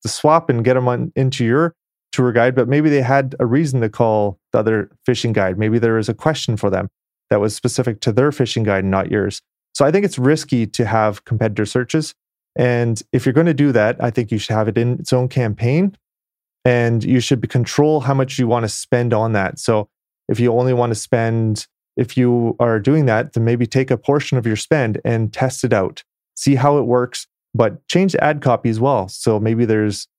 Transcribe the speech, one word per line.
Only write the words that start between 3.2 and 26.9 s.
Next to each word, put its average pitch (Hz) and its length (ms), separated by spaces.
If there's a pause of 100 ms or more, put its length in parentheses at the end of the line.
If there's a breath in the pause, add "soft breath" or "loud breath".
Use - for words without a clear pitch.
a 131 60
reason 135 340
to 113 80
call 107 500 (140)
the 117 80
other 107 300 (140)
fishing 120 280
guide. 95 260
Maybe 110 200
there 113 160
was 110 140
a 113 60
question 135 420
for 101 140
them 92 180 (420)
that 107 100
was 107 140
specific 120 480
to 117 100
their 131 200
fishing 120 300
guide 98 220
and 98 60
not 95 200
yours. 101 320 (320)
So 143 100
I 143 60
think 196 140
it's 190 140
risky 131 480
to 113 200
have 107 380
competitor 107 420
searches. 127 480 (420)
And 120 460 (100)
if 123 140
you're 131 80
gonna 165 200
do 139 180
that, 113 300
I 123 80
think 113 200
you 110 80
should 110 160
have 107 140
it 107 100
in 123 200
its - 140
own 127 160
campaign, 127 680 (680)
and 120 400
you 123 160
should 131 200
be, 123 80
control 147 520
how 131 140
much 135 240
you 127 100
wanna 113 200
spend 120 440
on 113 200
that. 98 260
So 107 300 (400)
if 98 120
you 120 120
only 123 200
wanna 120 220
spend, 113 720 (300)
if 123 200
you 120 420
are 113 220
doing 139 260
that, 117 280
then 117 100
maybe 120 220
take 131 240
a 123 80
portion 139 400
of 117 80
your 110 100
spend 120 480
and 113 280
test 131 320
it 117 80
out, 98 300 (320)
see - 200
how 143 240
it 120 80
works, 123 400 (280)